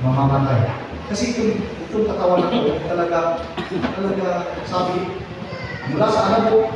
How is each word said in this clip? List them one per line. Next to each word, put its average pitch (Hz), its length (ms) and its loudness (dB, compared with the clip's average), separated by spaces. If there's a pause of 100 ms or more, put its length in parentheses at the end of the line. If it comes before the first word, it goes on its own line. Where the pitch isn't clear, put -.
mamamatay. 135 560 4 (480)
Kasi 233 240 -2
itong, - 320 0 (240)
itong 214 240 0
katawan 180 320 4
na 175 80 0
ito, 151 320 2
talaga, 170 340 0 (760)
talaga, 190 320 -2 (400)
sabi, 180 480 -2 (720)
mula 151 240 2
sa - 160 4
alam 214 140 4 (100)
ko 220 60 8 (180)